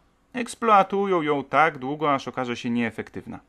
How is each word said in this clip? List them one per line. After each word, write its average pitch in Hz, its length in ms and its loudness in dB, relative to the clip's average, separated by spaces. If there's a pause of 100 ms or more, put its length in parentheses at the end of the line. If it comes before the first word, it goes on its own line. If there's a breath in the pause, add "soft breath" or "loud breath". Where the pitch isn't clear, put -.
(340)
eksploatują 202 880 2
ją 147 220 0
tak 147 340 2
długo, 143 360 -2
aż 131 140 -2
okaże 120 300 -4
się 127 120 -6
nieefektywna. 107 800 -4